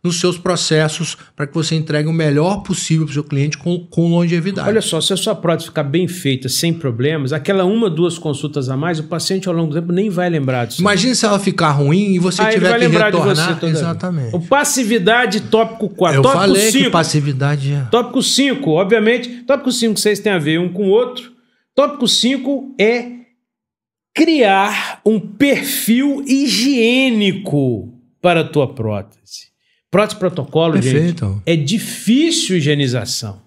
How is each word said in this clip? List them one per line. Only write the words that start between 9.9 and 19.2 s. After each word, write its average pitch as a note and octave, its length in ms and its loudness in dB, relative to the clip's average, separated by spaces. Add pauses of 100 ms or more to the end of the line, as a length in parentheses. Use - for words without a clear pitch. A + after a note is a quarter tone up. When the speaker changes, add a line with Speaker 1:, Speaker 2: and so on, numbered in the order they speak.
Speaker 2:
nem F#3 180 0
vai F3+ 200 -2
lembrar C3 360 0
disso. A#2 160 -6
Speaker 1:
Imagina G3+ 340 2
se - 100 0
ela G#3 140 2
ficar F3+ 320 0
ruim D#3 420 2
e F3+ 60 2
você F3+ 220 0
Speaker 2:
Ah, G#3+ 40 4
ele A3 80 2
Speaker 1:
tiver F#3+ 160 2
Speaker 2:
vai A#3 100 2
Speaker 1:
que A#3+ 80 4
Speaker 2:
lembrar E3+ 220 4
de F3+ 80 2
Speaker 1:
retornar. F#3+ 180 2 (120)
Speaker 2:
você F3+ 80 -2
toda E3 100 -6
a E3 40 0
vida. D#3 100 0
Speaker 1:
Exatamente. E3 560 -4
Speaker 2:
O F3+ 40 0
passividade, A#3 1000 2
tópico A3 480 0
quatro. D#3+ 300 2
Speaker 1:
Eu - 20 6
Speaker 2:
Tópico C4 200 4
Speaker 1:
falei G3 300 4
que - 0 -
Speaker 2:
cinco. C4 200 2
Speaker 1:
passividade C#3+ 840 0
é C#3+ 80 -2 (100)
Speaker 2:
Tópico A#3 300 0
cinco, B3+ 500 0
obviamente. G#3+ 580 2 (180)